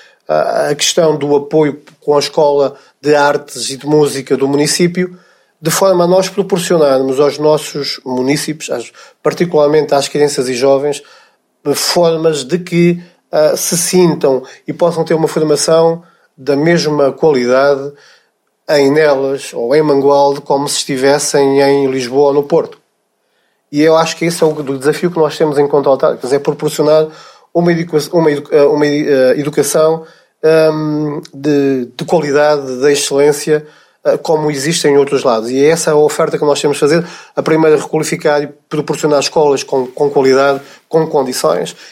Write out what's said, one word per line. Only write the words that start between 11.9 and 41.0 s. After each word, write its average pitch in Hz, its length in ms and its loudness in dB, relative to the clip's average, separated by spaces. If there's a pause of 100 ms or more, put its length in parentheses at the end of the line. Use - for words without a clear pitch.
de 147 140 -4
que, 175 420 0 (320)
ah, 151 240 2
se - 220 -4
sintam 156 640 2 (260)
e - 60 -8
possam 170 300 -2
ter 165 100 -2
uma 160 140 0
formação 165 760 0 (340)
da 139 200 -2
mesma 147 560 0
qualidade 139 800 0 (760)
em 143 220 2
Nelas 139 640 0
ou 123 220 -2
em 156 80 4
Mangualde, 143 580 2
como 143 260 -2
se 139 100 -6
estivessem 139 840 0
em 139 300 2
Lisboa 135 380 0
ou 139 40 0
no 143 80 0
Porto. 143 380 -2 (920)
E 147 120 0
eu 160 120 4
acho 160 220 0
que 170 80 -4
esse 170 180 -2
é 160 40 2
o, - 20 2
o 139 300 -6
desafio 151 320 -2
que 175 80 -4
nós 147 180 0
temos 147 220 0
enquanto 143 280 2
autárquicos, 135 460 0
é 143 60 2
proporcionar 151 680 0 (460)
uma 170 180 0
educa-, 160 400 -2
uma 160 200 2
edu-, 143 200 -6
eh, 147 120 4
uma, 147 240 2
eh, 139 500 2
educação, 160 680 0 (680)
hum, 151 480 -4 (100)
de, 139 540 0 (100)
de 151 100 -10
qualidade, 147 760 0
de 143 120 2
excelência, 147 760 0 (380)
eh, 131 140 0
como 151 340 -2
existe 147 360 -2
em 143 100 4
outros 139 260 0
lados. 117 260 -2
E 135 140 0
é 151 60 4
essa 165 220 0
a 151 40 0
oferta 151 420 0
que 151 60 -2
nós 143 160 0
temos 143 180 -2
de - 40 -4
fazer. 165 240 2 (280)
A 135 80 -4
primeira, 156 360 2
requalificar 151 640 -2
e 139 40 -8 (200)
proporcionar 147 520 -2
escolas 143 440 0
com, 131 240 -4
com 143 220 -2
qualidade, 139 500 2 (300)
com 160 180 0